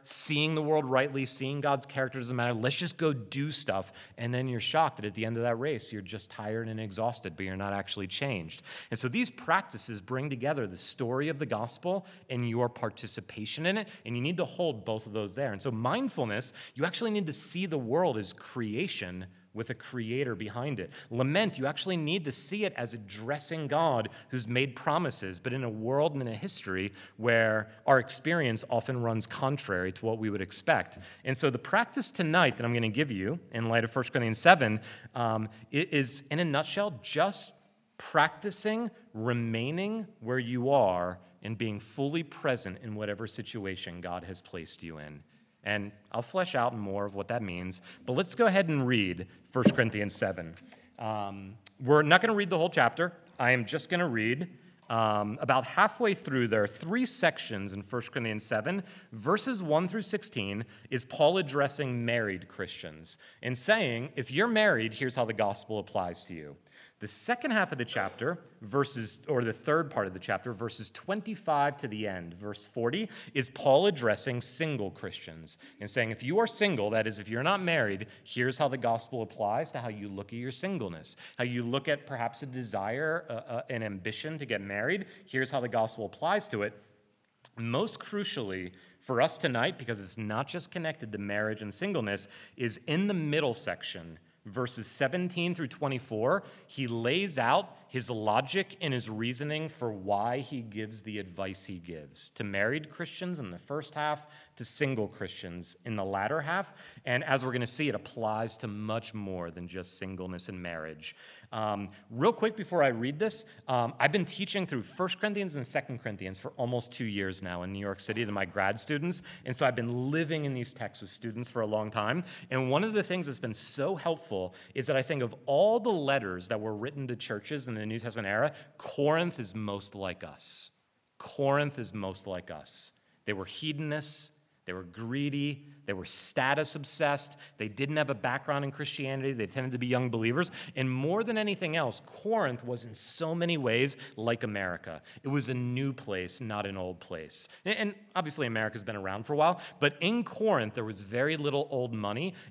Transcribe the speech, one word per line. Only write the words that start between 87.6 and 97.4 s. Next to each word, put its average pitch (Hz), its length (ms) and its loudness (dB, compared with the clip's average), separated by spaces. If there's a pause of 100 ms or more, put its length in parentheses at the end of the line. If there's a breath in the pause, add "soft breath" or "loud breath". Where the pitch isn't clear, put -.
crucially 98 720 -4 (300 loud breath)
for 120 200 2
us 156 180 4
tonight, 135 380 2
because 117 220 -4
it's 95 200 -10
not 110 280 -2
just - 240 -8
connected 156 400 -6
to 104 80 -6
marriage 104 440 -2
and 101 120 -8
singleness, 120 540 0 (280 loud breath)
is 117 300 -2
in 180 220 2
the 202 60 0
middle 147 400 2
section, 85 640 -6 (260 soft breath)
verses 117 420 -4
seventeen 175 680 0
through 156 140 -4
twenty-four, 135 760 0 (240 loud breath)
he 135 220 -6
lays 135 500 0
out 143 380 4 (100)